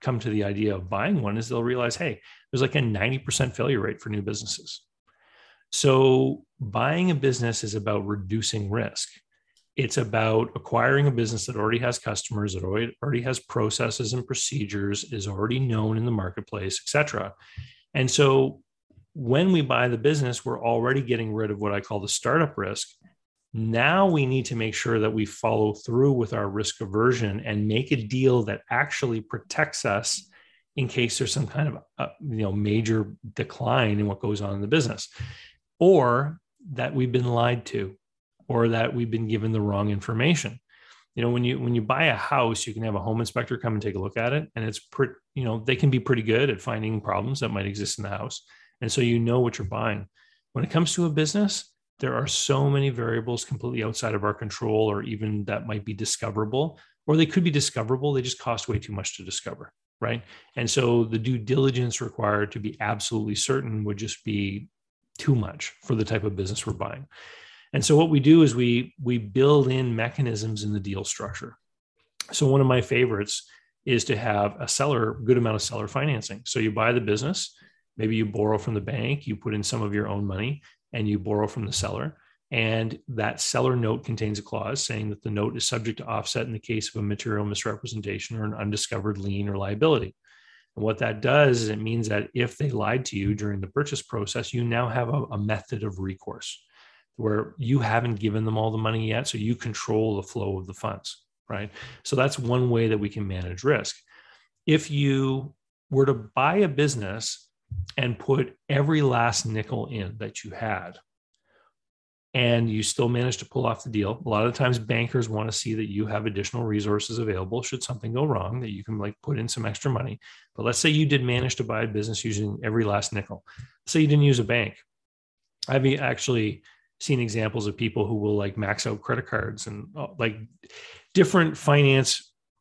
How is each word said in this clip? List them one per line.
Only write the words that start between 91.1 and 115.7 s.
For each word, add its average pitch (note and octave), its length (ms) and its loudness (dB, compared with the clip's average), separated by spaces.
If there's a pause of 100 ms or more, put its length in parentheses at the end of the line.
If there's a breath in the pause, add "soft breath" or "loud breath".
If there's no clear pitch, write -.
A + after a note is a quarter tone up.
does B2+ 420 6
is G#2+ 60 0
it G#2+ 120 -4
means A2+ 260 0
that G#2 260 0
if B2 240 -2
they D3 120 0
lied A#2 360 0
to - 120 -6
you G2 180 0
during G#2 240 -4
the F#2+ 80 -6
purchase C#3+ 340 -2
process, A2 520 -6
you A#2+ 100 0
now A#2 240 0
have A#2 220 -2
a, C#3 140 0
a A#2 140 -6
method G#2 460 -4
of G2 160 -6
recourse - 600 -8 (560 soft breath)
where G#2+ 400 -2
you C3+ 220 2
haven't A2+ 400 0
given G#2+ 240 0
them A2 140 0
all A2 140 0
the A2 60 -4
money A2 300 -2
yet. A2+ 180 -2
So - 120 -4
you A2 180 0
control A2 600 -2
the G2+ 100 -8
flow G2 300 -4
of F#2 100 -10
the F#2+ 60 -12
funds, - 500 -10 (260)
right? G2+ 220 -8 (320 loud breath)
So - 140 -2
that's C#3 200 4
one B2 320 2
way A2+ 200 4
that A2 80 2
we G2+ 100 0
can G#2 180 -6
manage F2+ 380 -6
risk. C3 320 0 (720 soft breath)
If D3+ 260 2
you C3+ 600 0 (360)
were C3+ 180 6
to C#3 60 4
buy B2+ 440 0
a G3+ 100 4
business B2 800 0 (480)
and B2 240 0
put C3 380 0 (100)
every C#3+ 340 2
last A#2+ 440 2
nickel A2 420 -4
in A2 300 -8
that - 260 -10
you A2 80 -12
had, F#2 480 -6 (1300)
and A#2+ 360 4
you G#2+ 140 -2
still A#2+ 240 0
manage A#2+ 300 0
to - 80 -12
pull B2+ 200 -4
off A#2 200 -2
the C3 40 -10
deal, G#2+ 360 -2
a - 40 -6
lot G#2+ 160 2
of A#2+ 80 0
times B2 240 2
bankers A2+ 520 -2
want G#2+ 200 -2
to A2 80 -4
see - 180 -4